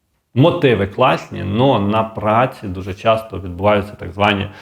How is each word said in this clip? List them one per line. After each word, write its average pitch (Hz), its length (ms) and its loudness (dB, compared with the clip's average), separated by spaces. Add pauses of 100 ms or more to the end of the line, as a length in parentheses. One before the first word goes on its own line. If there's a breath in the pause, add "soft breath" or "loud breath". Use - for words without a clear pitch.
(340)
мотиви 127 540 4
класні, 127 560 -2
но 113 360 2
на 101 240 0
праці 117 640 -2
дуже 92 260 -8
часто 110 460 0
відбуваються 95 540 -2
так 90 180 -12
звані 101 360 0 (140)